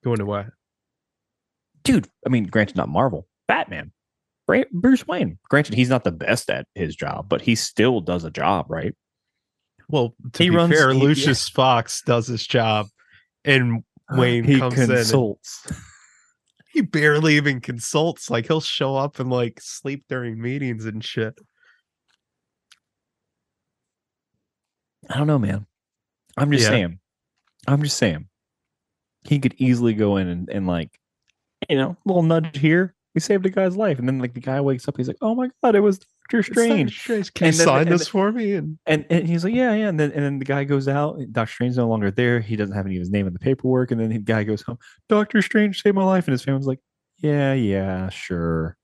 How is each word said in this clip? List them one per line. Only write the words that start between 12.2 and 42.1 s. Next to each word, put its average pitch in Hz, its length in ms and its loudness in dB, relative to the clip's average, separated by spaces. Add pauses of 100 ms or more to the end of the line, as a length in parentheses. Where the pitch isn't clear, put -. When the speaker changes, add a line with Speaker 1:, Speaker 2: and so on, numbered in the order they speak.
Speaker 1:
his 117 180 -8
job, 110 420 0 (560)
and 123 400 2 (140)
Speaker 2:
<gasps> - 140 -18
Speaker 1:
Wayne 123 320 2
Speaker 2:
He 135 160 6
Speaker 1:
comes 127 160 0
in 135 60 2
and 120 100 2
Speaker 2:
consults. 117 760 -2 (1040)
Speaker 1:
he 320 80 2
barely 151 560 4
even 139 240 0
consults. 151 680 -4
Like, 117 180 -2
he'll 160 140 0
show 135 340 -4
up 139 240 -4
and, 127 120 -4
like, 120 300 -2
sleep - 460 -10
during 120 320 -8
meetings 120 460 -6
and 110 180 -8
shit. 110 300 -4 (3750)
Speaker 2:
I - 80 -6
don't 147 100 0
know, 151 120 2
man. 101 260 -2 (720)
I'm 147 140 2
just 127 140 4
Speaker 1:
Yeah. 107 40 4
Speaker 2:
saying. 92 300 0 (680)
I'm 143 160 2
just 143 140 -4
saying. 98 300 0 (960)
He 147 160 0
could 131 180 -2
easily 120 360 2
go 104 240 2
in 92 100 0
and, 87 220 -6
and, 98 180 -4
like, 85 320 -4 (680)
you 151 100 0
know, 139 280 -2
little 180 180 2
nudge 160 340 0
here. 165 360 2 (220)
We 170 60 0
saved 196 240 0
a 190 40 2
guy's 185 260 0
life. 190 240 0
And 123 80 -2
then, 131 120 -2
like, 123 140 -6
the 123 60 -10
guy 131 220 -4
wakes 135 260 -2
up. 131 80 -6
He's 127 120 -4
like, - 140 -8
"Oh 220 140 0
my 254 140 -4 (140)
God, 226 120 4
it 202 60 6
was 202 160 4
Doctor - 420 -4
Speaker 1:
It's 196 80 0
Doctor - 140 0
Speaker 2:
Strange." 220 400 2
Speaker 1:
Strange. 214 320 -4
Can 175 120 0
you 165 40 6
Speaker 2:
And 160 80 2
then, 165 80 6
Speaker 1:
sign 139 160 6
Speaker 2:
and 170 100 4
Speaker 1:
this 170 140 4
Speaker 2:
then, - 60 -12
Speaker 1:
for 196 200 2
me? 220 220 -2
And 156 320 -6
Speaker 2:
and, 151 240 2
and 170 180 0
he's 170 160 -2
like, 208 100 -2
"Yeah, 247 200 2
yeah." 214 160 0
And 160 100 -2
then, 147 120 2
and 143 120 -2
then 139 160 -2
the 135 60 -6
guy 139 180 -2
goes 139 240 0
out. 147 320 -2 (120)
Doctor 113 200 -2
Strange's 123 260 -2
no 120 120 2
longer 104 220 0